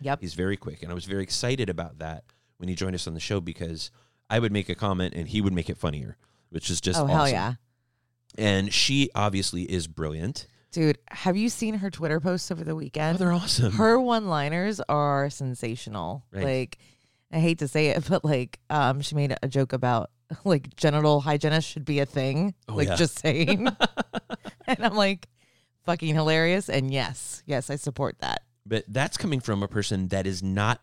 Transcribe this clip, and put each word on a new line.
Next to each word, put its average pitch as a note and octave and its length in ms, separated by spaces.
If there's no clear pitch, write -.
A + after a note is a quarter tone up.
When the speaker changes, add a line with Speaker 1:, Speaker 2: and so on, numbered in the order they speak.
Speaker 1:
Yep. C#3 220
Speaker 2:
He's E2 120
very F#2 220
quick, D2+ 260
and E2 80
I F2 40
was F2 100
very G2 180
excited B2 480
about E2 280
that D#2 260
when F2+ 120
he F2+ 60
joined F#2 200
us F2 120
on D#2+ 80
the D#2+ 60
show G2 200
because E2 500
I A2 80
would A2+ 140
make G2+ 160
a F2+ 60
comment, F#2 400
and E2 140
he G#2+ 120
would G2 120
make E2+ 180
it D#2+ 80
funnier, D2 380
which E2+ 200
is E2+ 100
just F#2 200
Speaker 1:
Oh, C#3 60
hell D3+ 160
Speaker 2:
awesome. C3+ 120
Speaker 1:
yeah. G#2 200
Speaker 2:
And G2+ 340
she C#3 420
obviously F#2+ 560
is F2 160
brilliant. D#2+ 600
Speaker 1:
Dude, D#3 260
have F#3 260
you A3 140
seen G#3+ 240
her G3 160
Twitter D#3 280
posts F3+ 320
over E3 140
the D#3+ 100
weekend? D#3 420
Speaker 2:
Oh, - 20
they're F3+ 140
awesome. E3+ 400
Speaker 1:
Her A3 280
one-liners F#3+ 880
are C#3+ 400
sensational. A#2 1040
Speaker 2:
Right. G2 120
Speaker 1:
Like, C3 340
I D#3+ 100
hate E3 180
to C#3+ 100
say D3+ 200
it, D3 160
<laughs> - 40
but, F3 160
like, C3+ 340
um, C#3 320
she D3+ 120
made C#3+ 280
a C#3 60
joke C3 260
about, B2 360
like, D3 320
genital D3+ 440
hygienist D3+ 480
should D3 160
be C#3+ 160
a C#3 60
thing. C#3+ 480
Speaker 2:
Oh, A#2 60
Speaker 1:
Like, B2 140
Speaker 2:
yeah. F#2 80
Speaker 1:
just E3+ 220
saying. E3+ 540
Speaker 2:
<laughs> - 60
Speaker 1:
And C4 200
I'm G3+ 80
like, G3 340
"Fucking D3+ 300
hilarious." D#3+ 560
And C3+ 220
yes, - 540
yes, C3+ 220
I C#3+ 80
support C3+ 440
that. B1 220
Speaker 2:
But A2 240
that's C3 300
coming D3 220
from G2+ 220
a G2+ 60
person G2 400
that F#2+ 180
is F#2 160
not G#2 400